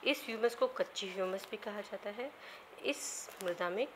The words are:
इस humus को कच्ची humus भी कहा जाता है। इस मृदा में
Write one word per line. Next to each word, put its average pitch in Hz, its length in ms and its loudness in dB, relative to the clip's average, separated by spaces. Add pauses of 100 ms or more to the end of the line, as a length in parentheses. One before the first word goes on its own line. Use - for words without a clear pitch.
इस 277 220 4
humus 226 300 4
को 254 120 6
कच्ची 196 420 0
humus 185 420 0
भी 220 60 -4
कहा 208 240 -4
जाता 196 280 -6
है। 247 220 -4 (520)
इस - 460 -2 (140)
मृदा 175 260 2
में 214 160 2 (100)